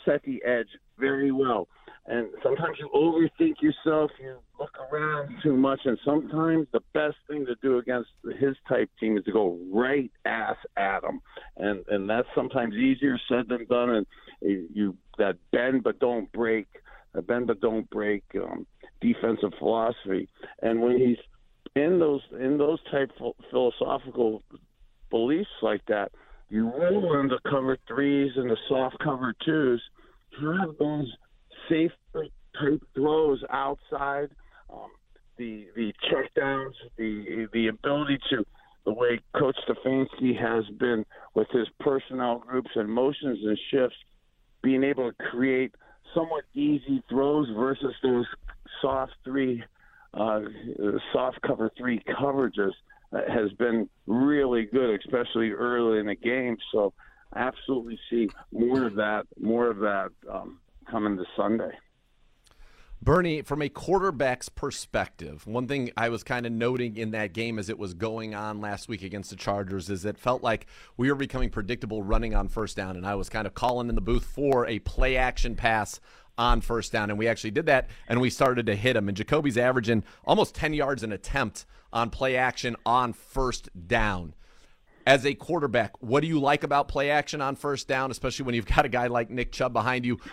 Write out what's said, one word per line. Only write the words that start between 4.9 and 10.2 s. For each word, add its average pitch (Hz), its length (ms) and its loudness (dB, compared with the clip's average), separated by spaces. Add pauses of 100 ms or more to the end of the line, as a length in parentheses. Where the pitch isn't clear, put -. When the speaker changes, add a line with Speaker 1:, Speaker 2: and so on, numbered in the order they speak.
Speaker 1:
too 143 140 4
much, 135 260 4
and 120 220 0
sometimes 156 640 2
the - 80 0 (140)
best 151 240 0 (100)
thing 147 180 -6
to 123 160 -4
do 131 180 2
against 123 300 -2 (300)
his 135 160 2 (140)
type 117 280 2
team 110 200 2
is 95 80 -2
to 104 80 -2
go 90 260 2 (100)
right 127 400 2 (140)